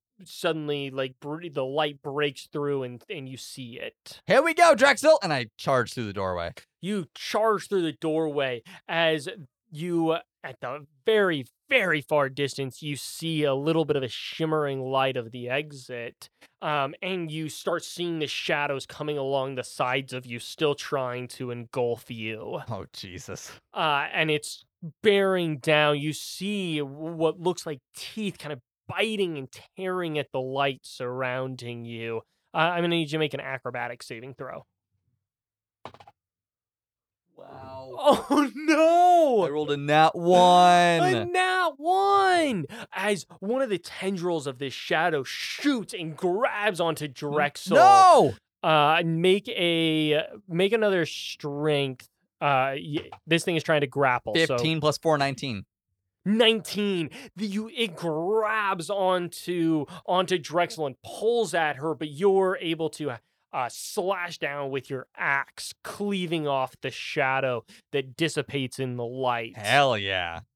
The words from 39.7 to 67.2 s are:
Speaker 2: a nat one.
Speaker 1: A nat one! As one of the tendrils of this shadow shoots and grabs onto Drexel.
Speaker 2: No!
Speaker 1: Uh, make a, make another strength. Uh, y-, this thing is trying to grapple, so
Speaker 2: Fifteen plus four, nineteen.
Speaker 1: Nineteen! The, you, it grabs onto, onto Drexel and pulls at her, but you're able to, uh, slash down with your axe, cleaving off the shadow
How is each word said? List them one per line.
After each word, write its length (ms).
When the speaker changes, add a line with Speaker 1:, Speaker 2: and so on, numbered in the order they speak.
Speaker 2:
a 60
nat 380
one. 880
Speaker 1:
A 220
nat 540
one! 880
As 340
one 220
of 80
the 80
tendrils 680
of 120
this 160
shadow 500
shoots 720
and 220
grabs 640
onto 280
Drexel. 680
Speaker 2:
No! 580
Speaker 1:
Uh, 440
make 420
a, 760
make 240
another 340
strength. 1040
Uh, 340
y-, 320
this 180
thing 120
is 60
trying 180
to 60
grapple, 480
so 120
Speaker 2:
Fifteen 340
plus 180
four, 180
nineteen. 480
Speaker 1:
Nineteen! 840
The, 100
you, 280
it 220
grabs 920
onto, 960
onto 320
Drexel 500
and 160
pulls 520
at 220
her, 180
but 160
you're 500
able 300
to, 220
uh, 180
slash 680
down 320
with 200
your 160
axe, 560
cleaving 640
off 360
the 80
shadow 760